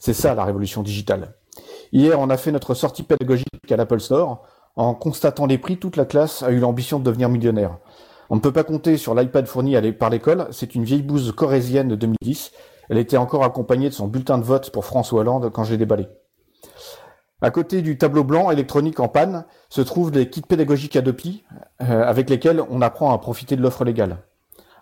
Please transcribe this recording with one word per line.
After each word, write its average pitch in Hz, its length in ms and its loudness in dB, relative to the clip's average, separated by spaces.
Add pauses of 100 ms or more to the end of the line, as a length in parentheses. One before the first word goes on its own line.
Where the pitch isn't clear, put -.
C'est 123 120 -2
ça 127 220 2
la 107 100 0
révolution 101 380 -2
digitale. 101 540 -4 (560)
Hier, 151 260 6
on 135 120 0
a 131 60 4
fait 143 140 -4
notre 139 240 -2
sortie - 300 -4
pédagogique 127 420 0 (240)
à 117 60 4
l'Apple 117 240 2
Store. 135 420 0 (320)
En 117 200 0
constatant 147 500 -2
les 135 140 2
prix, 180 200 -4
toute 185 180 -6
la 139 100 2
classe 151 360 0
a 127 80 0
eu 123 80 4
l'ambition 123 400 0
de 131 60 -4
devenir 123 240 2
millionnaire. 110 500 0 (520)
On 117 60 0
ne 107 40 2
peut 139 120 2
pas 156 120 2
compter 156 320 2
sur 117 180 -4
l'iPad 127 320 2
fourni 131 300 0
à 110 60 4
l'é-, 110 100 0
par 113 160 0
l'école. 147 420 2
C'est - 240 -10
une 120 100 -2
vieille 139 180 0
bouse 139 300 -2
corésienne 131 560 0
de 113 60 0
deux 107 120 -2
mille 110 160 0
dix. - 300 -6 (360)
Elle 110 80 0
était 120 220 2
encore 127 260 2
accompagnée 127 460 0
de 139 40 -14
son 104 120 -6
bulletin 127 320 0
de 117 60 -2
vote 131 260 0
pour 101 160 -6
François 120 340 0
Hollande 120 300 0
quand 110 140 -4
j'ai 110 120 -2
déballé. 107 320 0 (1300)
À - 80 2
côté 170 320 -2
du 156 160 -4
tableau 151 260 2
blanc 165 260 2
électronique 147 500 0
en 120 80 2
panne, 170 360 0 (240)
se - 140 -2
trouvent 160 300 -2
les 131 180 2
kits - 100 -8
pédagogiques 147 560 0
Adopi, 135 480 -2 (380)
euh, 117 220 2
avec 123 260 0
lesquels 160 400 2
on 127 100 -4
apprend 123 320 0
à 113 60 0
profiter 127 380 -6
de 127 40 -2
l'offre 127 240 0
légale. 107 400 -2 (580)